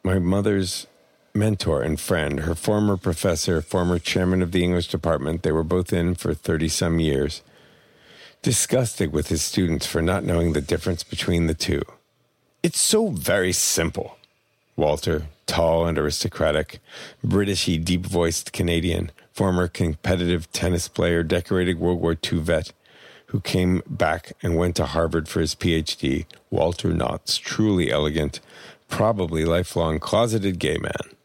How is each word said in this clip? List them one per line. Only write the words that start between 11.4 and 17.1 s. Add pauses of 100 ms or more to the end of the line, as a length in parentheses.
the
two. (800)
"It's
so
very
simple." (580)
Walter, (200)
tall
and
aristocratic, (480)